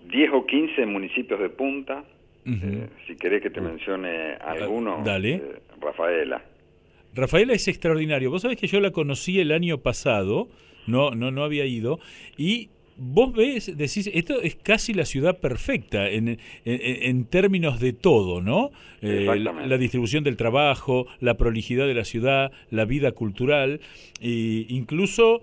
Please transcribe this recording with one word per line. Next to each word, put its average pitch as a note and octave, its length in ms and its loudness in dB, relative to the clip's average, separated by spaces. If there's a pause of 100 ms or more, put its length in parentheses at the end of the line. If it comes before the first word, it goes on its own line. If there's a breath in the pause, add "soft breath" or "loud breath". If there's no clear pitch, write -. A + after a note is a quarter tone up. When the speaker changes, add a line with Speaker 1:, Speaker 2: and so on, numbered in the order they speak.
(100)
Speaker 1:
diez D3+ 220 2
o C3 140 2
quince C#3+ 400 0
municipios G2+ 540 -4
de F#2+ 80 0
punta. C#3 560 -6 (420)
Speaker 2:
Ujú. G#2 200 -4
Speaker 1:
Eh, G#2+ 220 -6 (200)
si F2 80 -14
querés G2 260 0
que - 80 -4
te E2 100 -10
Speaker 2:
Uh. E2 40 -6
Speaker 1:
mencione E2 760 -6
Speaker 2:
Ah, D#2+ 200 -8
Speaker 1:
alguno, G#2 440 -4
Speaker 2:
dale. G#2+ 300 -2
Speaker 1:
eh, F#3 80 -6 (380)
Rafaela. D2 640 -2 (720 soft breath)
Speaker 2:
Rafaela F3 400 2
es - 140 -2
extraordinario. D#3 600 0
Vos F3+ 120 -4
sabés A#3+ 160 -2
que G3 80 -4
yo G3 140 2
la G3 100 2
conocí D#3+ 500 0
el D3+ 100 2
año E3+ 280 0
pasado, A#2+ 680 0 (380 soft breath)
no, C3 260 2
no, A#2+ 180 -4
no C3+ 120 -4
había D3 220 -2
ido, B2+ 340 -2 (380 loud breath)
y G#3 320 -2 (280)
vos D#3+ 360 2
ves, A3+ 440 0
decís, D3+ 360 -2
esto A#3 300 0
es E3 140 -2
casi A3 360 2
la F3 120 0
ciudad D#3+ 360 0
perfecta B2 680 -2
en, A2 180 0
en, A#2 100 -4 (260 loud breath)
en B2 640 0
términos F3 520 2
de B2+ 120 2
todo, G2 500 4
¿no? D3 280 2 (300 loud breath)
Eh, G#2 220 0
Speaker 1:
Exactamente. A2+ 400 0
Speaker 2:
la, C#3 60 -6
la C3 100 2
distribución B2+ 440 0
del C3+ 140 0
trabajo, B2+ 680 2 (140)
la A#2+ 160 4
prolijidad A#2+ 500 2
de C3 80 2
la A2+ 100 -2
ciudad, C3+ 480 0 (180 loud breath)
la A2 140 2
vida C3+ 280 0
cultural, C3+ 680 0 (400 loud breath)
e A2+ 480 -2
incluso G3 760 2